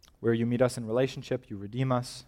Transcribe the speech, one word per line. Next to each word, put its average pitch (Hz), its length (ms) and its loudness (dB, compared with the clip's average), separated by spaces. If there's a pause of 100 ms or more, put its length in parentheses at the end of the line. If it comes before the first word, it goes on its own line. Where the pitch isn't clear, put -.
(200)
where 117 140 4
you 117 120 2
meet 120 160 2
us 123 160 4
in 120 80 -6
relationship, 131 640 -2
you 107 80 -10
redeem 117 340 -2
us 127 360 -4